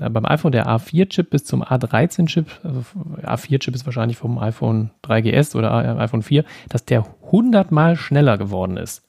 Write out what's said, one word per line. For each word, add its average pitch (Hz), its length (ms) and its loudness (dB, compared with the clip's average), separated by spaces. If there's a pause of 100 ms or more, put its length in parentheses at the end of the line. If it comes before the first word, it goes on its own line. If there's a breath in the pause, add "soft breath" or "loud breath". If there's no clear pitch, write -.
(120)
beim 113 140 -2
iPhone 151 260 2
der 117 160 0
A 117 120 2
vier 185 300 0
Chip - 200 -2
bis - 140 0
zum 127 200 -2
A 127 140 -2
dreizehn 123 500 0
Chip, 156 200 -2 (160)
also 127 200 -6 (400)
A - 140 -4
vier 135 220 -2
Chip 127 160 -4
ist 123 100 -10
wahrscheinlich 117 320 -2
vom 120 220 -4
iPhone 113 520 -2 (100)
drei 113 200 0
G 110 100 0
S 139 240 2
oder 113 160 0
A-, 117 280 0
iPhone 110 240 -2
vier, 143 200 2 (260 loud breath)
dass - 160 -4
der 113 200 2 (260)
hundertmal 185 640 4
schneller 143 420 2
geworden 95 400 -4
ist - 320 -12